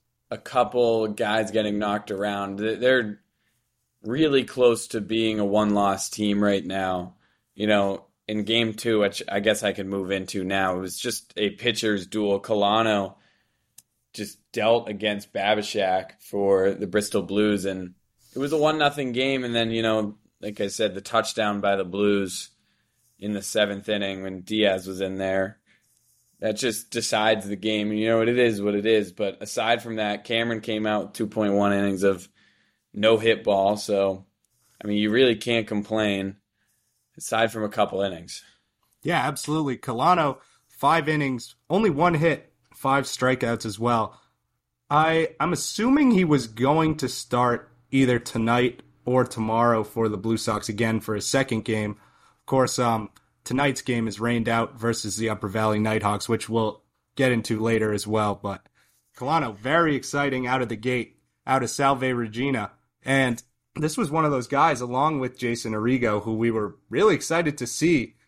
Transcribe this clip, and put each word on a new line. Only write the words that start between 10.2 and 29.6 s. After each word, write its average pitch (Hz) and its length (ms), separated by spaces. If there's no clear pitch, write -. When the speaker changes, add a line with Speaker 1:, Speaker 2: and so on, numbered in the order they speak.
Speaker 1:
now, 95 320
it 92 60
was 92 180
just - 380
a 101 140
pitcher's 110 560
duel. 101 340
Colano 104 720
just - 260
dealt 110 380
against 104 420
Babishak 98 880
for 98 520
the 95 160
Bristol 101 340
Blues, 101 420
and 92 300
it 131 40
was 139 120
a 160 60
one 156 200
nothing 143 360
game, 131 320
and 117 100
then, 113 160
you 113 100
know, 110 360
like 104 180
I 101 80
said, 98 260
the 95 80
touchdown 107 600
by 101 160
the 95 80
Blues 98 640
in 104 140
the 101 100
seventh 101 460
inning 98 360
when 95 180
Diaz 95 460
was 92 120
in 95 180
there, 95 400
that 107 180
just - 320
decides 110 580
the 101 80
game. 107 380
You 107 140
know, 113 140
it 113 80
is 120 300
what 101 140
it 104 140
is, 104 240
but 98 320
aside 113 400